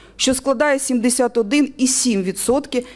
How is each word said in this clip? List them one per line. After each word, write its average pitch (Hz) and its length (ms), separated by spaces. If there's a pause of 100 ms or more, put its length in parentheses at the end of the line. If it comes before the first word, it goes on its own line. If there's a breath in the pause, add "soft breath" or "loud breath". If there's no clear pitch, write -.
(160 loud breath)
що - 180
складає 277 460
сімдесят 247 580
один 269 400
і 254 100
сім 226 360
відсотки 247 600 (100)